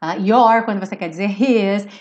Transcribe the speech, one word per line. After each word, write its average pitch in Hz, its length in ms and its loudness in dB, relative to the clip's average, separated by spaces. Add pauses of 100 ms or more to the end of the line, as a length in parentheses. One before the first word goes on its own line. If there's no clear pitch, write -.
ah, 165 160 -6
your 226 480 4
quando 208 160 -4
você 196 160 -8
quer 175 120 -8
dizer 180 220 -4
his, 202 560 0 (140)